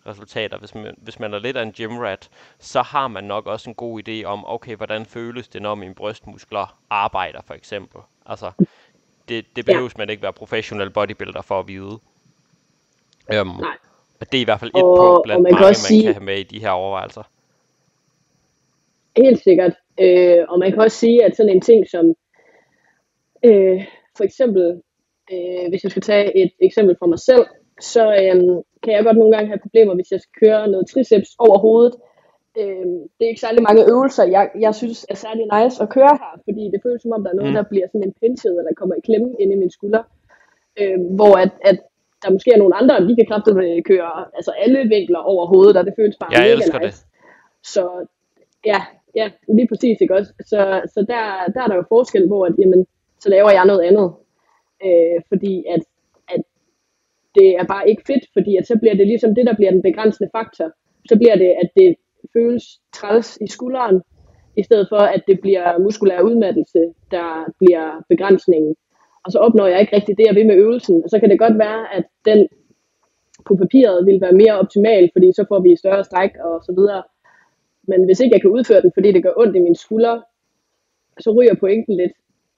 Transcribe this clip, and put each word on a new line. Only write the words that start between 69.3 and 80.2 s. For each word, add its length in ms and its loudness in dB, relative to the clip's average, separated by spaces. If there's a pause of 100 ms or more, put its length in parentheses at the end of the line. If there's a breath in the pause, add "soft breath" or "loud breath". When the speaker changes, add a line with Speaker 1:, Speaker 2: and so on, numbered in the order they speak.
Speaker 2:
så 60 -2
opnår 280 2
jeg 140 2
ikke 160 0
rigtig 220 -2
det, 80 4
jeg 80 2
vil 120 4
med 100 4
øvelsen. 480 2
Og 60 -12
så 100 0
kan 100 4
det 80 4
godt 200 2
være, 360 -4
at 100 -8 (200)
den 240 2 (1000)
på 100 0
papiret 500 2
vil 140 2
være 120 0
mere 260 6
optimal, 540 2
fordi 200 4
så 160 -2
får 120 0
vi 160 4
større 280 -2
stræk 260 -4 (140)
og 200 -10
så 80 -10
videre. 300 0 (800)
Men 220 0
hvis 160 0
ikke 140 2
jeg 60 2
kan 100 4
udføre 320 2
den, 120 2
fordi 180 2
det 100 2
gør 140 -2
ondt 200 0
i 20 2
mine 180 2
skuldre, 460 -4 (1000)